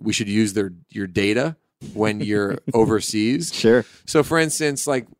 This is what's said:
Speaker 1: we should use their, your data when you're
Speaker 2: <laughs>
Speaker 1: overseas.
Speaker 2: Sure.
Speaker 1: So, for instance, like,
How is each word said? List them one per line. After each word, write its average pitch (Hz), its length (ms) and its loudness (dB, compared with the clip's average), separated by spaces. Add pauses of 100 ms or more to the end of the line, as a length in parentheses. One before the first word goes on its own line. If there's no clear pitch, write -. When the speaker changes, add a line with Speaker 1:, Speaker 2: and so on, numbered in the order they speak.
Speaker 1:
we 110 120 -4
should 107 160 -2
use 104 260 2
their, 98 180 -2 (180)
your 101 160 -8
data 107 500 0 (380)
when 107 260 0
you're 104 460 -2
Speaker 2:
<laughs> - 80 -4
Speaker 1:
overseas. 113 800 0
Speaker 2:
Sure. 117 300 4 (220)
Speaker 1:
So, 151 160 2
for 160 160 0
instance, 151 480 -2
like, 131 200 -2 (120)